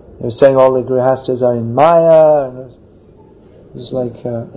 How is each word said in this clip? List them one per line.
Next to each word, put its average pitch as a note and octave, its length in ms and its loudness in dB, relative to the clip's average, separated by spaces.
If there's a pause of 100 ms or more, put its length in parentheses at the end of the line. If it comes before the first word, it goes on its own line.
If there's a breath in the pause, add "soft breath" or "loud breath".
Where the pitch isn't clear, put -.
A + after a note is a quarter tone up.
(200)
they B2+ 60 -12
were B2 60 -6
saying C3+ 260 2
all C3 160 4
the B2+ 100 -2
grihastas B2+ 600 -2
are B2 120 0
in A#2 200 -6
Maya, D#3 760 4
and B2+ 100 -16
it C3 60 -16
was, B2 100 -20
it - 1040 -20
was B2 140 -16
like, B2 340 -8
uh, A#2 200 -8 (100)